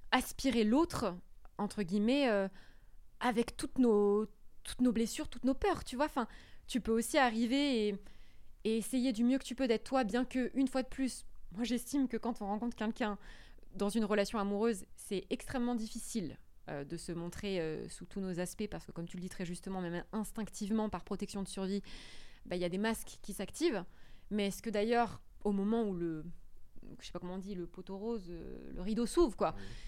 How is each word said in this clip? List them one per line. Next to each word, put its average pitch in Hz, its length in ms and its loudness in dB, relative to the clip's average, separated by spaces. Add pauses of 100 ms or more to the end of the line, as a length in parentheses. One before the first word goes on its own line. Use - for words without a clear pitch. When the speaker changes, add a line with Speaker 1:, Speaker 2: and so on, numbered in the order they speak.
(120)
Speaker 1:
aspirer 240 520 4
l'autre, 226 520 4 (420)
entre 208 260 -2
guillemets, 220 460 4
euh, 196 180 4 (720)
avec 233 380 2
toutes - 220 -2
nos, 208 480 6 (360)
toutes - 180 -6
nos 247 100 6
blessures, 226 380 0
toutes - 160 -6
nos 269 100 4
peurs, 392 280 2
tu - 120 -8
vois. 269 100 2
Enfin, 254 220 0 (400)
tu 247 140 0
peux 226 100 0
aussi 226 260 2
arriver 247 720 6
et, 208 60 0 (680)
et 220 140 4
essayer 254 340 2
du 220 120 2
mieux 254 160 6
que - 40 -4
tu 240 120 -6
peux 269 120 2
d'être 220 180 -2
toi, 262 180 2
bien 226 200 2
que, 254 300 0
une 269 140 4
fois 262 160 0
de 262 40 -8
plus, - 380 -2 (260)
moi 190 120 -4
j'estime 247 440 2
que 233 100 -2
quand 233 240 -2
on 202 60 -4
rencontre 220 280 -2
quelqu'un, 214 420 0 (560)
dans 202 160 2
une 214 160 2
relation 202 340 2
amoureuse, 202 460 2 (100)
c'est - 340 -4
extrêmement 247 460 0
difficile, 220 600 -4 (320)
euh, 143 140 -4
de 143 120 -8
se 170 160 -8
montrer, 175 480 -4
euh, 160 300 -4
sous - 160 -12
tous - 160 -6
nos 185 180 -2
aspects 180 300 -4
parce - 160 -8
que, - 60 -12
comme 170 160 -8
tu - 100 -10
le 180 40 -8
dis 185 80 -6
très - 160 -6
justement, 185 360 -6
même 170 300 -4
instinctivement, 214 800 -2
par 180 140 -6
protection 202 400 -4
de 180 40 -6
survie, 190 340 -2 (640)
bah, 180 100 -4
il 185 60 -2
y 180 40 2
a 175 40 0
des 180 80 -2
masques 220 440 -2
qui 208 120 -6
s'activent. 208 500 0 (460)
Mais 208 180 2
est-ce 190 140 -4
que 233 80 -4
d'ailleurs, 226 520 2 (220)
au 208 80 2
moment 208 320 2
où 202 100 0
le, 165 300 -2 (760)
je - 80 -14
sais - 40 -10
pas 175 80 -8
comment 180 160 -6
on 190 40 -4
dit, 190 160 -6
le 175 120 -4
poteau 190 300 -10
rose, 208 320 -4
euh, 139 440 -10
le - 80 -6
rideau 220 240 2
s'ouvre, 311 300 6
quoi, 165 220 2
Speaker 2:
Oui. - 60 -6 (240)